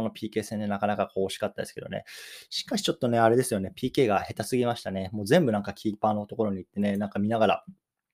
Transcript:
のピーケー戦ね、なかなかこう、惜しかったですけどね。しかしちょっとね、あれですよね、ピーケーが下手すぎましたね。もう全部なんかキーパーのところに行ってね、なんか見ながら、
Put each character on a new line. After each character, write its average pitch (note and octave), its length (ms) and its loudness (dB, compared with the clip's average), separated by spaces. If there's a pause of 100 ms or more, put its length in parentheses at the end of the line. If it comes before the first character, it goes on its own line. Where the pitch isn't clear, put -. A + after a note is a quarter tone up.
の A2 60 -2
ピ A2 180 -8
ー G2+ 40 -8
ケ - 80 -2
ー G#2 40 -4
戦 G#2+ 160 -6
ね、 G#2 80 -4
な G2+ 120 -2
か G#2 80 0
な G#2 80 0
か - 180 -2
こ F#2+ 100 0
う、 - 20 2
惜 F#2+ 60 -4
し - 60 -10
か G#2 100 -4
っ - 60 -6
た - 100 -8
で - 20 -6
す - 80 -16
け - 80 -12
ど - 80 -12
ね。 - 160 -8 (440)
し - 160 -8
か B3 120 -4
し - 60 -4
ち - 80 -2
ょ - 20 -4
っ - 40 -6
と B2 120 -2
ね、 A#2 100 2
あ A2+ 80 8
れ A2+ 80 8
で B2+ 80 6
す - 100 -2
よ G2+ 60 0
ね、 F#2+ 160 -6
ピ - 120 -4
ー B2 40 -2
ケ C#3 140 4
ー - 20 2
が G2 160 4
下 - 120 -10
手 - 80 -6
す B2+ 120 -2
ぎ B2 100 4
ま A#2 120 0
し - 60 -14
た G#2 80 -6
ね。 F#2+ 200 -4
も G#2 120 -4
う - 20 -4
全 D#3 200 6
部 A#2 60 2
な G#2 80 2
ん G2+ 40 -2
か G2 100 -8
キ - 160 -4
ー G#2 80 -4
パ G#2+ 140 2
ー - 20 0
の G#2 140 -4
と G2+ 100 -8
こ A2+ 80 2
ろ G2+ 60 0
に F#2+ 80 -4
行 F2+ 80 -12
っ - 20 -20
て - 100 -8
ね、 G2+ 160 2
な G2+ 120 -2
ん - 20 -10
か G#2 100 -4
見 G2+ 80 2
な A2+ 120 0
が A2 80 6
ら、 - 180 2 (480)